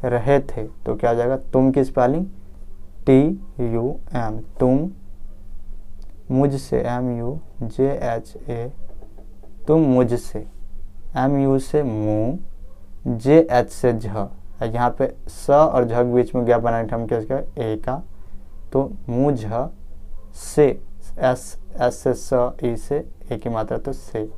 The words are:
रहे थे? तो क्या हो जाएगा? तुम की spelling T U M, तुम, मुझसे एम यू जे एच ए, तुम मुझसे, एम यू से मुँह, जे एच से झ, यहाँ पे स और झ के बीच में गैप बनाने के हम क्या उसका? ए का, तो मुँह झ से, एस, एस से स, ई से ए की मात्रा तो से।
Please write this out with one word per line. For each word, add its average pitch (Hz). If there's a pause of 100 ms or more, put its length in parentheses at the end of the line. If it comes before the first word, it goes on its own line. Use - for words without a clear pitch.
रहे 123
थे? 110 (200)
तो 120
क्या 117
हो 117
जाएगा? 123 (160)
तुम 131
की 135
spelling 131 (800)
T 131 (440)
U 117 (260)
M, 110 (200)
तुम, 135 (1400)
मुझसे 135
एम 123
यू 123 (220)
जे 131 (160)
एच 117
ए, 120 (960)
तुम 160
मुझसे, 123 (680)
एम 135
यू 135
से 147
मुँह, 110 (680)
जे 131
एच 123
से 123
झ, 107 (360)
यहाँ 120
पे 131 (220)
स -
और 143
झ 113
के 120
बीच 123
में 123
गैप 117
बनाने 117
के 117
हम 117
क्या 117
उसका? 120 (200)
ए 113
का, - (720)
तो 135 (180)
मुँह 131
झ 117 (680)
से, - (520)
एस, - (200)
एस 123
से -
स, 123 (100)
ई 120
से 143 (340)
ए 117
की 120
मात्रा 110
तो 135
से। 107